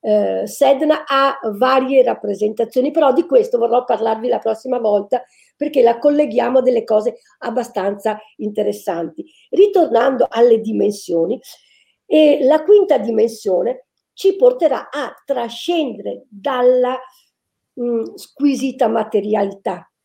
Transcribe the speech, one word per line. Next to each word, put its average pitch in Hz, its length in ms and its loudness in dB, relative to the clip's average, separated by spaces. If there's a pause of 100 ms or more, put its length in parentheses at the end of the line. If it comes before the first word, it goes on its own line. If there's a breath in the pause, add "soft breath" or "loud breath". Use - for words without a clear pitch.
eh, 202 460 0
Sedna 277 600 0
ha 269 320 0 (140)
varie 262 500 2
rappresentazioni, 220 880 -2
però 294 220 2
di 339 120 0
questo 247 320 0
vorrò 233 280 0
parlarvi 220 420 -4
la 226 120 -2
prossima 240 400 -4
volta, 208 440 -2 (320 soft breath)
perché 285 260 -2
la 233 160 4
colleghiamo 254 600 0
a 254 40 4
delle 233 220 0
cose 214 380 -2 (160 soft breath)
abbastanza 208 840 -6 (180 loud breath)
interessanti. 208 840 -6 (260 soft breath)
Ritornando 269 800 2
alle 226 300 4
dimensioni, 202 800 -2 (680 soft breath)
e 302 380 4
la 311 200 2
quinta 381 340 4
dimensione 220 880 -2 (280)
ci 392 220 2
porterà 254 540 2
a 277 240 -8 (120)
trascendere 240 1040 -6
dalla, 247 680 0 (800 loud breath)
mm, 233 360 -4
squisita 262 720 -2
materialità 202 1000 -4 (160)